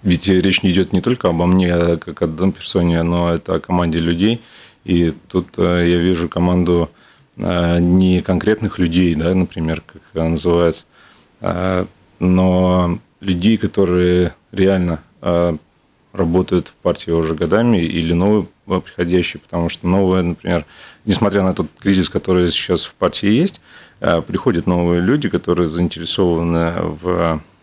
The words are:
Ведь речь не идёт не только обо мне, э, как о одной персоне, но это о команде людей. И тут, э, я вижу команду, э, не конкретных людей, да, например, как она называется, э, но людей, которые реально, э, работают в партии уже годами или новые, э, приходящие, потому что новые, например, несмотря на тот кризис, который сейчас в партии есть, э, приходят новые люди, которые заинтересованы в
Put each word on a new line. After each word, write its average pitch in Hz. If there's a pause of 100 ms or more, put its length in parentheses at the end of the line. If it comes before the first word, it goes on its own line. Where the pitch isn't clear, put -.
Ведь 90
речь 92
не 92
идёт 92
не 87
только 120
обо 85
мне, 90
э, 85
как -
о -
одной 85
персоне, 85
но 85
это 87
о 80
команде 87
людей. 85 (440)
И 85 (160)
тут, 90 (100)
э, 87
я 87
вижу 85
команду, 87 (480)
э, 87
не 90
конкретных 95
людей, 87
да, 85
например, 82
как - (140)
она 82
называется, 85 (580)
э, 90 (340)
но 92 (220)
людей, 98
которые 90 (200)
реально, 92 (200)
э, 87 (600)
работают 90
в -
партии -
уже 82
годами 101
или 82
новые, 98 (220)
э, 92
приходящие, 87
потому 85
что -
новые, 92
например, 85 (400)
несмотря 101
на 92
тот 90 (120)
кризис, 95
который 90
сейчас -
в -
партии 92
есть, 135 (400)
э, 82
приходят -
новые 87
люди, 135
которые 87
заинтересованы 85 (300)
в 85 (200)